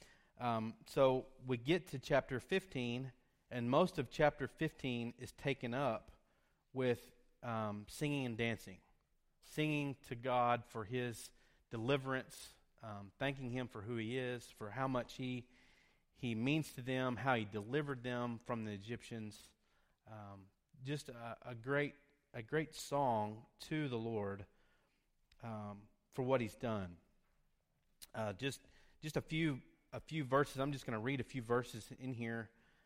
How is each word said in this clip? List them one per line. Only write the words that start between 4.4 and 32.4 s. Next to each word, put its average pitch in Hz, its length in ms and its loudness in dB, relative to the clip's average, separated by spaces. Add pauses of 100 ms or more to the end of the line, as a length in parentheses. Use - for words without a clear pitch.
fifteen 120 720 -2
is 123 140 -12
taken 131 400 -2
up 123 380 0 (600)
with, 127 280 2 (420)
um, 107 440 -2
singing 143 380 0
and 117 120 -2
dancing, 113 400 0 (680)
singing 147 520 0 (120)
to 131 80 -6
God 120 540 4
for 110 160 -6
his 120 440 -2 (400)
deliverance, 131 840 0 (300)
um, 101 360 -10
thanking 139 320 -2
him 123 160 -2
for 110 140 -10
who 117 160 -4
he 113 200 -2
is, 123 280 -2 (120)
for 107 140 -8
how 135 160 0
much 123 280 0
he, 127 300 -4 (720)
he 120 180 -2
means 139 400 2
to 131 80 -10
them, 131 340 0
how 127 200 4
he 110 100 2
delivered 120 580 -2
them 120 420 -2
from 113 200 -2
the 107 60 -4
Egyptians. 107 680 -8 (720)
Um, 101 340 -14 (420)
just 143 260 -6
a, 117 280 -10 (120)
a 123 60 -8
great, 139 380 2 (400)
a 123 80 -6
great 151 320 0
song 113 640 2 (320)
to 156 180 0
the 123 100 -2
Lord, 101 480 -2 (1000)
um, 107 340 -6 (360)
for 135 100 0
what 127 180 6
he's 107 140 -2
done. 98 400 0 (1200)
Uh, 107 180 0
just, 127 260 -4 (420)
just 151 140 -4
a 165 60 2
few, 156 380 2 (340)
a 123 60 -4
few 156 240 -4
verses. 135 360 4
I'm 139 120 2
just 139 140 -6
gonna 117 140 0
read 127 200 0
a 117 60 0
few 131 160 -6
verses 120 460 2 (120)
in 131 140 -4
here, 117 360 -4 (360)